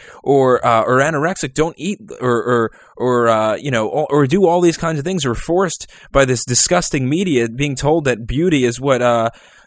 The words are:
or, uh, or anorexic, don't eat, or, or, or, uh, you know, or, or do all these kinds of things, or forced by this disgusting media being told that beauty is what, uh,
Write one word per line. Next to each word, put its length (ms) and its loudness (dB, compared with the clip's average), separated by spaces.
or, 420 2
uh, 180 2
or 180 2
anorexic, 540 -2
don't 240 -2
eat, 200 -6
or, 240 0
or, 260 0
or, 300 2
uh, 280 2
you 140 -6
know, 180 -2
or, 220 -4
or 160 4
do 200 2
all 140 2
these 160 2
kinds 220 -4
of 60 -6
things, 200 -4
or 100 -2
forced 560 -4
by 140 2
this 180 -2
disgusting 640 0
media 400 0
being 260 -4
told 300 0
that 220 -2
beauty 380 0
is 140 0
what, 220 0
uh, 300 2